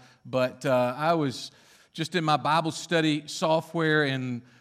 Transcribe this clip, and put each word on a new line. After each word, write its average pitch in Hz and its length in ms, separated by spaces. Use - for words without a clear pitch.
but, 127 400
uh, 123 300
I 156 200
was 139 360
just 160 240
in 175 80
my 151 140
Bible 151 340
study 156 540
software 160 800
in, 127 380